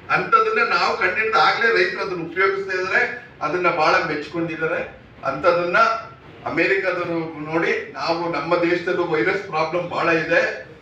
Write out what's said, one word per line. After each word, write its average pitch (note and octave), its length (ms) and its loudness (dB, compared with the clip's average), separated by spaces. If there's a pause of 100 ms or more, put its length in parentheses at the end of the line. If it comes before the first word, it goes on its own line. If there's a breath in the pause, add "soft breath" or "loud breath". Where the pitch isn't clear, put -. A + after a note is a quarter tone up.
(140)
ಅಂಥದನ್ನ - 560 2
ನಾವು - 280 2
ಕಂಡಿಡ್ದ - 380 0
ಆಗ್ಲೇ - 480 4
ರೈತರು F#3 180 -2
ಅದನ್ನ F3+ 300 -6
ಉಪಯೋಗಿಸ್ತಾ F#3+ 460 0
ಇದ್ದಾರೆ, F#3+ 460 -2 (180)
ಅದನ್ನ F3+ 280 0
ಬಹಳ D#3+ 260 2
ಮೆಚ್ಕೊಂಡಿದ್ದಾರೆ. D#3+ 1040 -4 (260)
ಅಂಥದನ್ನ F3 520 2 (680)
ಅಮೆರಿಕದವರು E3+ 920 -2 (140)
ನೋಡಿ, - 400 -2
ನಾವು E3 400 -2
ನಮ್ಮ E3+ 220 0
ದೇಶದಲ್ಲೂ E3+ 480 0
ವೈರಸ್ F#3 400 0
ಪ್ರಾಬ್ಲಮ್ D#3 460 -2
ಬಹಳ D3+ 200 0
ಇದೆ, E3 720 -2